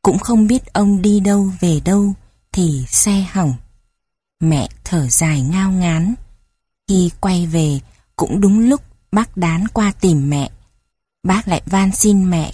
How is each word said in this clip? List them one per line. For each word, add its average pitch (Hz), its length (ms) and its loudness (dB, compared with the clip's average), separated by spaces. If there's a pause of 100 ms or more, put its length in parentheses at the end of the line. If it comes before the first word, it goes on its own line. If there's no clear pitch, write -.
cũng 196 180 0
không 220 280 2
biết 254 260 -2
ông 202 280 2
đi 208 180 2
đâu 196 400 0
về 165 200 0
đâu 196 340 0 (380)
thì 151 360 -2
xe 196 440 -2
hỏng. 160 220 -2 (840)
Mẹ 156 300 0 (140)
thở 151 260 -2
dài 151 320 0
ngao 190 300 0
ngán. 180 440 0 (720)
Khi 185 220 2 (100)
quay 175 280 -2
về 156 320 0 (360)
cũng 170 260 -2
đúng 202 180 4
lúc 254 220 2 (300)
bác 214 260 -2
Đán 175 300 -2
qua 208 240 0 (100)
tìm 147 280 2
mẹ. 143 220 -2 (720)
Bác 190 240 0
lại 165 180 -2
van 190 300 0
xin 196 340 2
mẹ 165 240 -2